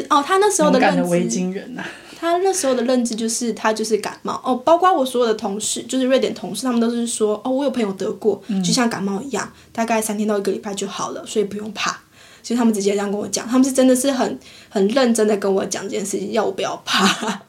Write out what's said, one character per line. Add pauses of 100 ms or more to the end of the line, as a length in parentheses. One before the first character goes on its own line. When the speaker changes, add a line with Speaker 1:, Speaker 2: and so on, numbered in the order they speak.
Speaker 1:
哦，
他
那
时
候
的
认
知，
Speaker 2:
勇
敢
的
维
京
人
啊。 (360)
Speaker 1:
他
那
时
候
的
认
知
就
是，
他
就
是
感
冒。
哦，
包
括
我
所
有
的
同
事，
就
是
瑞
典
同
事，
他
们
都
是
说
，“哦，
我
有
朋
友
得
过， (100)
Speaker 2:
嗯。
Speaker 1:
就
像
感
冒
一
样， (200)
大
概
三
天
到
一
个
礼
拜
就
好
了，
所
以
不
用
怕。” (440)
所
以
他
们
直
接
这
样
跟
我
讲，
他
们
是
真
的
是
很， (300)
很
认
真
的
跟
我
讲
这
件
事
情，
要
我
不
要
怕。